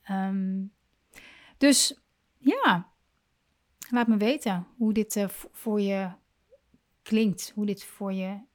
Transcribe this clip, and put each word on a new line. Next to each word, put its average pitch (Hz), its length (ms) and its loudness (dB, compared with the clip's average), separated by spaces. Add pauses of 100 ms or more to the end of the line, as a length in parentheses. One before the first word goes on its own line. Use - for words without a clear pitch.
Ehm, 190 600 -4 (920)
dus - 440 4 (360)
ja, 269 540 2 (960)
laat 240 180 2
me 220 100 4
weten 208 500 0 (100)
hoe 220 160 0
dit, 214 220 -2
eh, 202 120 0
v-, - 240 -12
voor 208 300 -2
je 196 300 -2 (920)
klinkt, 220 540 0
hoe 208 100 -4
dit 196 180 -4
voor 196 300 -10
je 190 260 -8 (160)